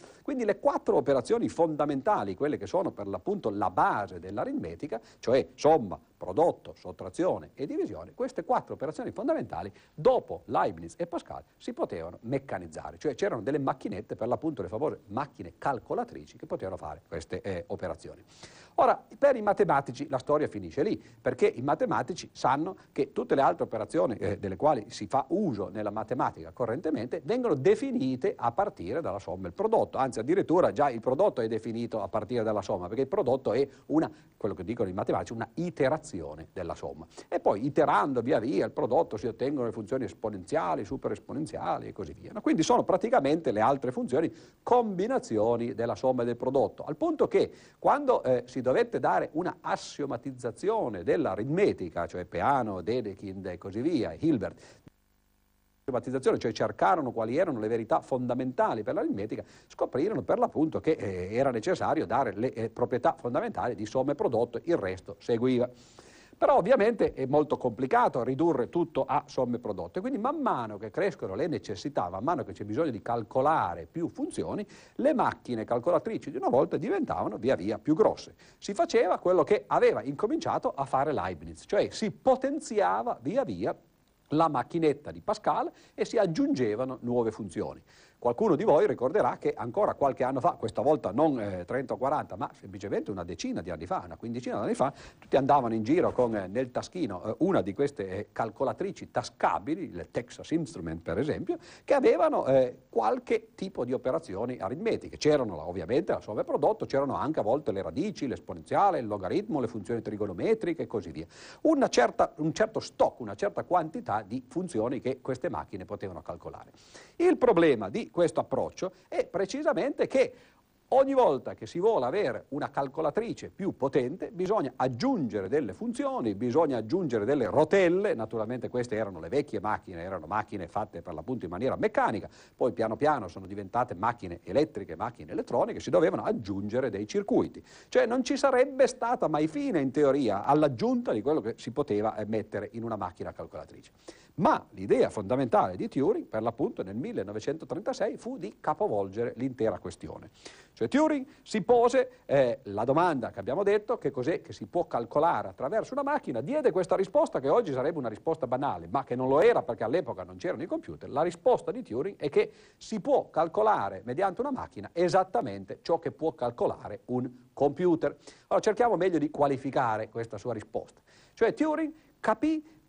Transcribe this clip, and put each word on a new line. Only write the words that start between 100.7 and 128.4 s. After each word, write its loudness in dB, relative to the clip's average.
per -4
esempio, -2
che 2
avevano, 4
eh, 4
qualche 0
tipo -6
di -4
operazioni -4
aritmetiche. -4
C'erano 2
la, -8
ovviamente -2
la -4
somma -6
e -2
prodotto, 0
c'erano 0
anche -2
a 0
volte 0
le -4
radici, -4
l'esponenziale, 0
il -6
logaritmo, -2
le 0
funzioni -4
trigonometriche -2
e -6
così -6
via. -12
Una 4
certa, 2
un -2
certo 0
stock, -2
una -8
certa -4
quantità -2
di -8
funzioni -4
che -4
queste -6
macchine -8
potevano -10
calcolare. -14
Il 4
problema 6
di -6
questo 2
approccio -4
è -2
precisamente -2
che 2
ogni 8
volta 4
che -12
si -6
vuole 4
avere 0
una -4
calcolatrice -2
più -4
potente, 0
bisogna -2
aggiungere 0
delle 0
funzioni, -4
bisogna 2
aggiungere -2
delle 2
rotelle, 4
naturalmente -4